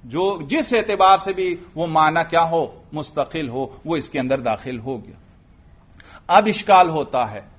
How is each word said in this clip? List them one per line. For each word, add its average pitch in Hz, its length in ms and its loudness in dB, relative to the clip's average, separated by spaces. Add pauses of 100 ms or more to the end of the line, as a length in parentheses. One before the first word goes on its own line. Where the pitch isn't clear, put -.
जो 175 400 -2
जिस 254 300 -2
एतबार 196 460 4
से 196 140 -6
भी 185 140 -2 (280)
वो 165 120 -2
माना 156 360 2
क्या 165 200 0
हो, 165 180 0 (320)
मुस्तकिल 151 560 -6
हो, 127 360 -8
वो 160 120 -4
इसके 143 220 -6
अंदर 131 220 -2
दाखिल 120 380 -6
हो 123 180 -10
गया। - 1400 -6
अब 214 100 4
इश्काल 185 420 4
होता 139 360 -2
है 104 180 -12 (160)